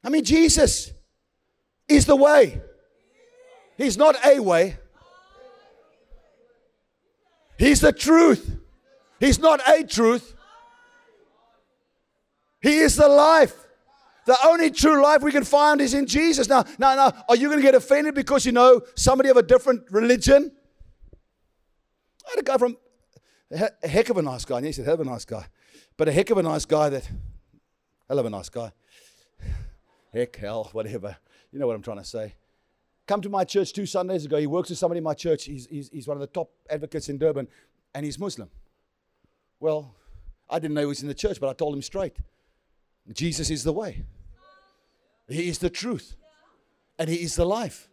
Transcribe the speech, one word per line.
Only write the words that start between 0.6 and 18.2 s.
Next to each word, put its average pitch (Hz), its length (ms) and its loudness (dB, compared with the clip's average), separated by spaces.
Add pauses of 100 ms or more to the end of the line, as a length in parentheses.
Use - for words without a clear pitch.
is 294 200 4
the 285 80 6
way. 277 440 4 (1160)
He's 226 200 -2
not 294 180 4 (100)
a 285 140 6
way. 185 400 0 (2750)
He's 277 220 4
the 202 100 6
truth. 320 680 2 (640)
He's 269 180 2
not 311 320 4
a 311 140 0
truth. 226 500 -2 (2250)
He 294 180 2
is 311 160 2
the 294 120 6
life. 294 480 6 (680)
The 254 180 4
only 330 280 4
true 294 320 2
life 294 180 4
we 285 100 -2
can 269 120 0
find 294 360 2
is 262 140 -2
in 277 140 -2
Jesus. 277 420 0
Now, 262 160 2 (140)
now, 262 160 2
now, 269 340 2
are 240 60 6
you 254 120 -2
gonna 294 140 0
get 269 140 6
offended 294 400 2
because 269 280 -2